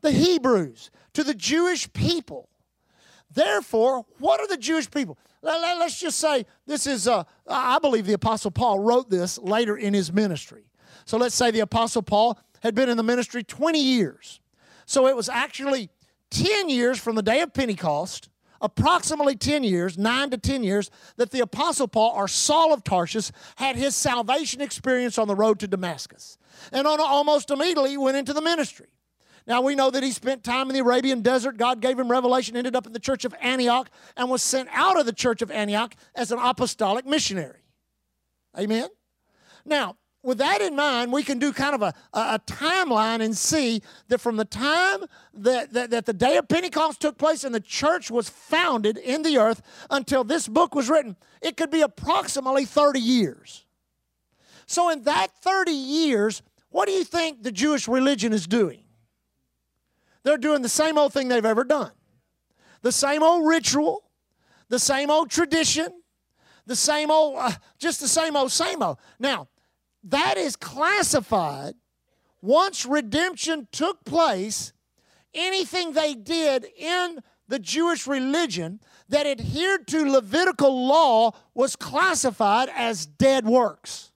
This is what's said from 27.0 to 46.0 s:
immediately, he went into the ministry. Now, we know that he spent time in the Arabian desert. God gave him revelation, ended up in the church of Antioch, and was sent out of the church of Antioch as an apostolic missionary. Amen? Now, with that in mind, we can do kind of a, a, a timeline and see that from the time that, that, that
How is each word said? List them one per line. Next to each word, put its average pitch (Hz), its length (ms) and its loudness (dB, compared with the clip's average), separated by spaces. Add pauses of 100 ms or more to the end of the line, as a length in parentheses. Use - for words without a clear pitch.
immediately, 285 400 0
he 277 60 -6
went 269 200 0
into 277 160 -4
the 302 80 0
ministry. 320 460 -2 (580)
Now, 240 160 0
we 277 140 0
know 269 160 4
that 262 100 -2
he 262 100 -2
spent 247 320 -6
time 262 260 -2
in 262 40 -4
the 269 80 0
Arabian 254 400 0
desert. 247 360 0
God 233 240 0
gave 254 180 0
him 247 100 -2
revelation, 247 480 0
ended 247 180 -4
up 247 120 -2
in 226 60 -20
the 233 60 -8
church 262 260 -4
of 233 140 -6
Antioch, 254 520 0 (260)
and 247 100 -2
was 254 140 -2
sent 262 300 -2
out 359 280 2
of 277 60 2
the 226 80 -4
church 233 300 -2
of 190 80 -8
Antioch 208 420 -2 (220)
as 233 160 -4
an 240 100 -4
apostolic 247 640 0
missionary. 202 540 -4 (1000)
Amen? 220 300 -2 (760)
Now, 269 340 -2 (260)
with 247 160 -2
that 349 200 2
in 370 160 -2
mind, 247 380 0
we 285 80 2
can 269 160 -2
do 285 160 0
kind 277 220 -2
of 214 80 0
a, 175 100 -2 (180)
a, - 80 -2
a 220 280 -2
timeline 247 760 0
and 220 140 -2
see 240 460 0 (240)
that 240 120 0
from 233 180 -2
the 214 80 -2
time 349 560 0 (340)
that, 233 380 0
that, 240 180 -4
that 233 160 -2